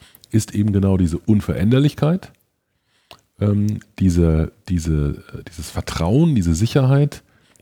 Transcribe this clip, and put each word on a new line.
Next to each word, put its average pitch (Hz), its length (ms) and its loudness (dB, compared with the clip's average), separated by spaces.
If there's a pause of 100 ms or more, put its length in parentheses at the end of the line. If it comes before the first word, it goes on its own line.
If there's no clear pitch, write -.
(300)
ist - 240 -2
eben 104 200 0
genau 98 240 2
diese 85 180 0
Unveränderlichkeit, 120 1160 0 (1080)
ähm, 104 400 0 (180)
diese, 82 540 2 (160)
diese, 78 640 -2
äh, - 160 -14
dieses - 220 -16
Vertrauen, 131 640 -2
diese 85 200 0
Sicherheit, 135 680 0 (400)